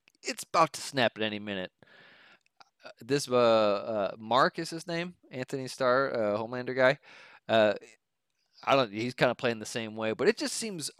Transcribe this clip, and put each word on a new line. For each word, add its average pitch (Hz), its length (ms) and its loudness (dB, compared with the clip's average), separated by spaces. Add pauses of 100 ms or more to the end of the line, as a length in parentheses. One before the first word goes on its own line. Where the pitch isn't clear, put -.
(240)
it's - 200 -8
about 165 300 2
to - 80 -10
snap 123 360 0
at 107 60 -4
any 107 160 -4
minute. 98 320 -8 (1120)
Uh, - 40 -18 (120)
this, 131 280 -2
uh, 123 60 2 (800)
uh, - 60 -16
Mark 123 400 2
is 165 120 -8
his 170 160 -12
name, 175 280 -6 (160)
Anthony 131 360 -8
Starr, 131 460 0
uh, 104 240 0
Homelander 123 380 -6
guy. 131 240 4 (500)
Uh, 107 240 6 (920)
I 123 100 4
don't, 123 180 2
he's 117 220 -4
kinda 127 200 2
playing 117 240 -2
the 107 80 -12
same 110 300 -8
way, 110 160 -2
but 127 160 0
it 320 80 2
just 294 180 -6
seems 185 440 -8